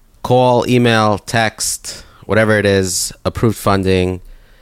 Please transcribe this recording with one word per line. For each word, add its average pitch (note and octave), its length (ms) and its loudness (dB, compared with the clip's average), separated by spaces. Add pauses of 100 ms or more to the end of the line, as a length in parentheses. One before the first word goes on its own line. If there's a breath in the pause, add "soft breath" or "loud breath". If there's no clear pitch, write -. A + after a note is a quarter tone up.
(220)
call, B2 460 2
email, A2+ 480 2
text, - 880 -6 (220 loud breath)
whatever G#2+ 320 2
it G#2 80 0
is, G2 440 0 (140)
approved G#2+ 320 -2
funding. F#2 640 0 (400 soft breath)